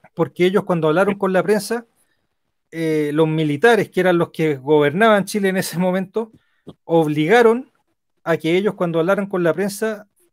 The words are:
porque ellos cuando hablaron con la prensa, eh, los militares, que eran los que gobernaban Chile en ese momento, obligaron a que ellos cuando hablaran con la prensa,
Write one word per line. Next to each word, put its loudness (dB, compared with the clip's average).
porque 0
ellos 0
cuando -2
hablaron 2
con -2
la 2
prensa, -4
eh, -2
los 2
militares, 0
que -8
eran 2
los -2
que -2
gobernaban 2
Chile -4
en -2
ese -6
momento, -4
obligaron 2
a -2
que -2
ellos -2
cuando -2
hablaran 0
con -4
la 2
prensa, -6